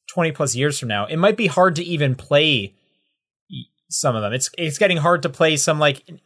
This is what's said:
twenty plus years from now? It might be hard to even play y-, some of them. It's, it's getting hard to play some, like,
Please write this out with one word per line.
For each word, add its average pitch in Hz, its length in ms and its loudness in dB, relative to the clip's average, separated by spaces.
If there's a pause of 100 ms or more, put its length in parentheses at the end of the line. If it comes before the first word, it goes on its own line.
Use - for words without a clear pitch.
twenty 165 240 -2
plus 135 240 -4
years 143 220 0
from 120 100 -6
now? 104 180 -2
It 160 120 -6
might 202 180 4
be 220 100 0
hard 180 300 2
to 170 80 -4
even 147 300 0
play 143 600 0 (760)
y-, 127 140 -14 (260)
some 127 260 -2
of 110 60 -2
them. 104 100 -2
It's, 131 240 -4
it's 156 220 -6
getting 185 180 2
hard 160 260 2
to 180 60 -4
play 160 300 2
some, 151 200 0
like, 147 300 0 (180)